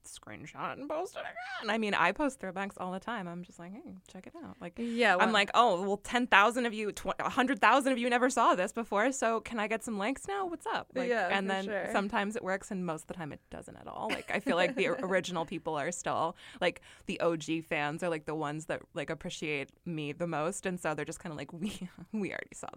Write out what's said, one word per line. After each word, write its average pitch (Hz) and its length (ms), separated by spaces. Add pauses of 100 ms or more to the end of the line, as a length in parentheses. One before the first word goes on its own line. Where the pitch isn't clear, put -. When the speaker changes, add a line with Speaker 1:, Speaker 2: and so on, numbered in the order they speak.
Speaker 1:
screenshot - 680
and 277 160
post 311 260
it - 60
again. 719 520
I 226 40
mean, 208 160
I 175 180
post 277 280
throwbacks 196 380
all 185 140
the 185 80
time. 208 280
I'm 175 160
just - 160
like, 175 140
"Hey, 233 220 (160)
check 185 160
it - 60 (100)
out." - 180
Like, - 160
Speaker 2:
Yeah, 233 360
Speaker 1:
I'm 180 60
Speaker 2:
well 220 140
Speaker 1:
like, 202 200
"Oh, 226 280
well, 202 160
ten 247 300
thousand 220 380
of 226 80
you, 214 180
tw-, - 280
a - 100
hundred 262 300
thousand 254 340
of 240 60
you 240 100
never 247 200
saw 254 260
this 180 160
before, 226 400
so 226 300
can 233 180
I 214 80
get 220 160
some 220 140
likes 226 300
now? 392 200
What's 339 180
up?" 427 300
Like, 247 140
Speaker 2:
Yeah, 214 220
Speaker 1:
and 196 160
Speaker 2:
for 196 60
Speaker 1:
then 190 120
Speaker 2:
sure. 196 260
Speaker 1:
sometimes 202 440
it - 80
works 190 280
and 185 140
most 160 180
of - 40
the 175 80
time 156 180
it - 60 (100)
doesn't - 260
at - 120
all. - 220
Like, - 220
I 190 80
feel 196 160
like 180 200
the 185 120
Speaker 2:
<laughs> - 160
Speaker 1:
original 180 420
people 160 300
are 147 160
still, 156 440 (260)
like, 170 200 (260)
the - 120
O 170 160
G 160 260
fans 151 420
are, 175 60
like, 160 160
the 156 100
ones 156 320
that, 151 140 (120)
like, 147 160
appreciate 156 640 (140)
me 156 260
the 170 160
most, 160 380
and 180 140
so 156 140
they're 147 120
just 160 160
kinda 160 160
like, 143 160
"We, 180 340 (100)
<laughs> 175 140
we 208 200
already - 220
saw - 240